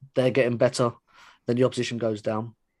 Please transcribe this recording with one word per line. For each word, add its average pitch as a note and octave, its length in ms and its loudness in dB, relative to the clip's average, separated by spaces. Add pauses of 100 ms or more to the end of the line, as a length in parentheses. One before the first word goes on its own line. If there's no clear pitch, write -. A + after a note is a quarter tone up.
(140)
they're B2+ 160 2
getting A#2+ 280 2
better, B2 340 2 (540)
then A#2+ 100 0
the B2+ 80 4
opposition B2 340 -2
goes A2 220 -4
down. A2 340 -6 (260)